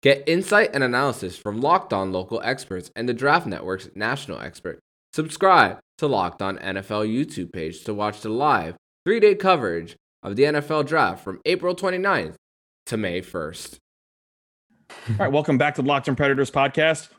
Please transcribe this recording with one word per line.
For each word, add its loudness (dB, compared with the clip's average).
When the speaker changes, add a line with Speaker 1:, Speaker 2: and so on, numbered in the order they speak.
Speaker 1:
Get 4
insight 2
and 0
analysis -2
from -6
Locked 2
On -2
local -4
experts -6
and -6
the -2
Draft 2
Network's -6
national -6
expert. -12
Subscribe 4
to 0
Locked 0
On -4
N -6
F -6
L 0
YouTube -4
page -8
to -4
watch -4
the -10
live 0
three-day 6
coverage 0
of -6
the 6
N 2
F -4
L 0
Draft 0
from -10
April 0
twenty-ninth -2
to -4
May -4
first. -10
Speaker 2:
All 0
right, 0
welcome 2
back 2
to -4
the 0
Locked 0
On 2
Predators 2
podcast 2